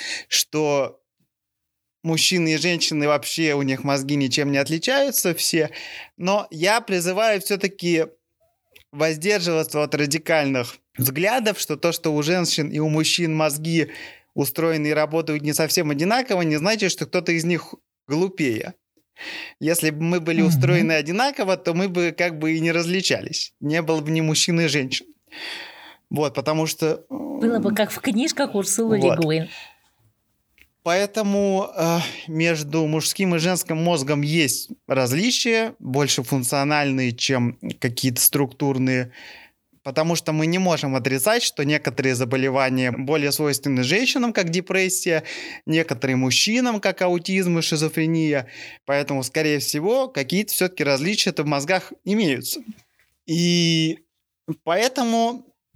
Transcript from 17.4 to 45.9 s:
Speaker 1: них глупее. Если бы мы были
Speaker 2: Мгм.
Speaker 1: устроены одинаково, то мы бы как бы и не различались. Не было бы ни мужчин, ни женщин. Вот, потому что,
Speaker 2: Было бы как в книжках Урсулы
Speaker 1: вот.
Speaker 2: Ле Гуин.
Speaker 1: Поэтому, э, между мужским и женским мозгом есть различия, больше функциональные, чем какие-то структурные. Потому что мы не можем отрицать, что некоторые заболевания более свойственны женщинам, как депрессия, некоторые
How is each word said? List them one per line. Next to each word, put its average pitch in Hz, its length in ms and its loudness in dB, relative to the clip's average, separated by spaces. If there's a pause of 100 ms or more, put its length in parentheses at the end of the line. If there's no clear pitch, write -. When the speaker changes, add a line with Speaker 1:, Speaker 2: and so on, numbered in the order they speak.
Speaker 1:
них 170 300 -2 (340)
глупее. 156 680 -2 (840)
Если 156 300 2
бы 151 120 -4
мы 175 160 2
были 165 220 2
Speaker 2:
Мгм. 180 80 6
Speaker 1:
устроены 160 420 4
одинаково, 190 680 0
то 175 160 -2
мы 190 140 0
бы 175 240 0
как 170 260 -2
бы 160 180 0
и 160 40 -2
не 165 140 2
различались. 170 880 -2
Не 151 200 0
было 160 200 0
бы 151 100 -4
ни 160 100 2
мужчин, 160 380 2
ни 165 80 4
женщин. 135 380 -2 (1040)
Вот, 143 240 0
потому 156 340 0
что, 156 420 -2
Speaker 2:
Было 233 500 -2
бы 202 140 0
как 208 180 0
в - 100 -8
книжках 269 540 -2
Урсулы 214 440 0
Speaker 1:
вот. - 120 6
Speaker 2:
Ле - 40 0
Гуин. 160 340 0 (1300)
Speaker 1:
Поэтому, 202 920 2
э, 170 240 2 (280)
между 160 580 0
мужским 160 500 0
и 160 40 2
женским 165 380 0
мозгом 151 440 2
есть 147 480 0 (180)
различия, 220 920 2
больше 139 420 0
функциональные, 139 920 0
чем 120 440 0 (220)
какие-то 123 420 -2
структурные. 131 880 0 (760)
Потому 156 300 0
что 156 180 -2
мы 156 140 0
не 175 100 2
можем 156 380 0
отрицать, 135 480 0
что - 200 -2
некоторые 139 520 0
заболевания 131 760 2
более 139 400 0
свойственны 139 520 0
женщинам, 233 500 0
как 175 160 0
депрессия, 180 720 0 (440)
некоторые 143 480 0